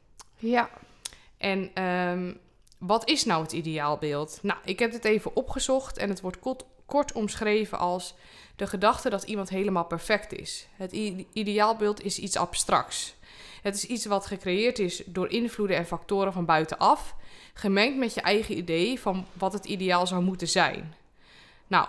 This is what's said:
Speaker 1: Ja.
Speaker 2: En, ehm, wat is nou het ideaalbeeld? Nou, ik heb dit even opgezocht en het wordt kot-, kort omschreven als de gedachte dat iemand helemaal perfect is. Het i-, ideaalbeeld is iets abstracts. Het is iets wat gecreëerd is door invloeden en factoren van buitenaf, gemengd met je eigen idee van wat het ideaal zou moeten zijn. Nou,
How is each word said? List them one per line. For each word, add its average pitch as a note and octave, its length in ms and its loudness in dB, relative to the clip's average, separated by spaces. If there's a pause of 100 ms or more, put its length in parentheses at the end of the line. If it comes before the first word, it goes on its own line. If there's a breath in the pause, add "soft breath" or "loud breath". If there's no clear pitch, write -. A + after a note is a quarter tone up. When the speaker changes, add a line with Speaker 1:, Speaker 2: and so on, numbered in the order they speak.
(380)
Speaker 1:
Ja. A#3+ 320 2 (680 loud breath)
Speaker 2:
En, F#3+ 360 -2
ehm, F3+ 600 0 (440)
wat A3+ 320 0
is D4+ 160 2
nou E3+ 180 2
het D#3 80 -8
ideaalbeeld? D3+ 880 -2
Nou, G3 240 0
ik F#3 140 -4
heb A#3 120 2
dit A3+ 140 -6
even G#3+ 300 2
opgezocht - 600 0
en G3+ 120 -2
het F#3+ 120 -4
wordt F#3 180 -8
kot-, C4 260 -6 (200)
kort C#4+ 280 2
omschreven G#3+ 640 0
als F3+ 360 -2 (400 loud breath)
de G3 120 -4
gedachte G#3 420 2
dat G3 140 -2
iemand G3 260 -6
helemaal F#3+ 360 0
perfect G3+ 480 0
is. - 400 -10
Het F#3 200 -10
i-, G3 400 -4
ideaalbeeld G#3 680 2
is G3+ 160 -4
iets - 180 -4
abstracts. - 800 0 (460 loud breath)
Het G3+ 140 -2
is G3+ 100 -4
iets A#3 200 -4
wat G3+ 200 0
gecreëerd G#3 540 0
is F3+ 260 -2
door F3+ 240 -4
invloeden G#3+ 480 0
en E3+ 80 0
factoren G3 480 0
van F3 120 -2
buitenaf, E3 720 4 (380 loud breath)
gemengd G#3 440 2
met A#3+ 160 0
je - 80 -4
eigen G#3 360 2
idee F3 420 0
van F#3 340 -2
wat F#3+ 200 -2
het G3+ 120 -6
ideaal F3+ 420 2
zou F3+ 140 0
moeten F#3 260 0
zijn. D#3+ 460 2 (760 soft breath)
Nou, F3 220 4